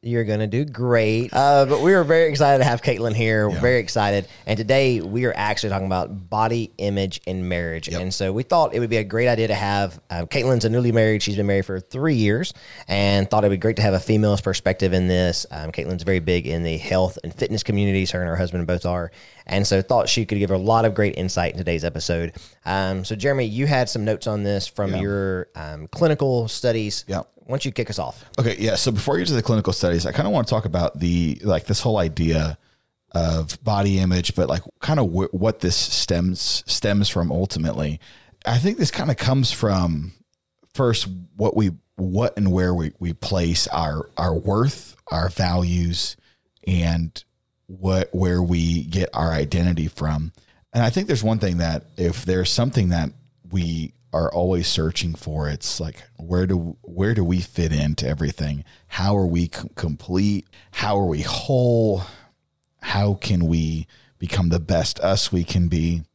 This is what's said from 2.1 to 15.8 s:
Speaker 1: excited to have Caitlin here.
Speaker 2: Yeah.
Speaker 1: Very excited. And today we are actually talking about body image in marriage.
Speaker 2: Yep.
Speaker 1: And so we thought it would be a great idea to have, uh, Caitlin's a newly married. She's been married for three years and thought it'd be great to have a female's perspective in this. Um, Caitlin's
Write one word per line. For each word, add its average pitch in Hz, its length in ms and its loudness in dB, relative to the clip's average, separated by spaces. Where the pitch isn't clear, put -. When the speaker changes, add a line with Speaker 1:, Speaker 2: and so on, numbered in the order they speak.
Speaker 1:
excited 143 300 4
to 127 60 6
have 120 180 2
Caitlin 113 320 2
here. 110 340 2
Speaker 2:
Yeah. - 120 -2
Speaker 1:
Very 123 180 4
excited. 101 480 0
And 104 120 0
today 127 420 2
we 104 260 -2
are 117 100 0
actually 104 340 -2
talking 95 160 -2
about 92 420 -4
body 113 500 -2
image 98 460 -2
in 92 220 -6
marriage. 85 420 -4
Speaker 2:
Yep. 87 120 -4
Speaker 1:
And 92 120 -4
so 95 200 -2
we 113 100 -2
thought 165 320 2
it 117 60 0
would 117 100 -2
be 117 60 0
a 110 80 0
great 110 240 0
idea 113 180 2
to 107 80 0
have, 101 460 -2
uh, 85 160 -6
Caitlin's 123 380 0
a 110 60 2
newly 120 200 2
married. 110 320 2
She's 101 140 -4
been 101 100 0
married 98 200 0
for 95 120 -8
three 139 380 -2
years 110 360 2
and 101 420 2
thought 104 140 2
it'd 98 120 4
be 87 40 -4
great 107 160 0
to 104 60 0
have 101 120 4
a 92 60 2
female's 107 400 2
perspective 95 520 0
in 92 140 2
this. 90 460 0
Um, 78 180 -10
Caitlin's 80 320 -6